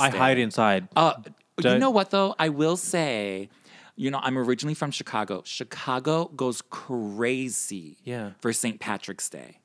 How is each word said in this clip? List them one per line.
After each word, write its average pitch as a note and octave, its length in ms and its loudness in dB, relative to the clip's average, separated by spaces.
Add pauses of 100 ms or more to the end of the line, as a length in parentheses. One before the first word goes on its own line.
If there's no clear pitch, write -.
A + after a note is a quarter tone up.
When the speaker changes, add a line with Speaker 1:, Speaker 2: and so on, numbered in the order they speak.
Speaker 1:
I C3+ 80 6
Speaker 2:
Day. A2 60 -2
Speaker 1:
hide C3 200 6
inside. G#2 580 4
Speaker 2:
Uh, D#3 180 6 (440)
you F3 60 0
Speaker 1:
Don't B2 160 6
Speaker 2:
know C4+ 120 4
what, G3+ 200 4
though? G3 280 2
I D#3+ 100 2
will D#3 280 2
say, G#2 720 -2 (460)
you C3+ 160 -4
know, C#3 120 -4
I'm C3 140 0
originally B2+ 380 0
from D3 160 -4
Chicago. G2+ 540 -4
Chicago C3+ 800 -2 (100)
goes B2+ 260 -2
crazy A2+ 1400 -4
Speaker 1:
Yeah. A#2 360 -8
Speaker 2:
for A#2 140 0
Saint A2 260 -2
Patrick's - 500 -6
Day. C2+ 360 -16